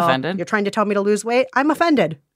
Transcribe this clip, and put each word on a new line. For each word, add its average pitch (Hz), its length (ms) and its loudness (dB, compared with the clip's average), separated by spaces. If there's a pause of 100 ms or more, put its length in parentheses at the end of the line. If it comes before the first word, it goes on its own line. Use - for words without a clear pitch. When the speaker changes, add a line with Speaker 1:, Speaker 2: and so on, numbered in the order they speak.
Speaker 1:
offended. 156 320 -2
Speaker 2:
you're 175 80 -6
trying 208 200 -2
to 202 60 -2
tell 214 140 -2
me 202 100 -2
to 202 60 0
lose 208 240 0
weight? 247 280 0
I'm 277 180 2
offended. 247 460 2 (180)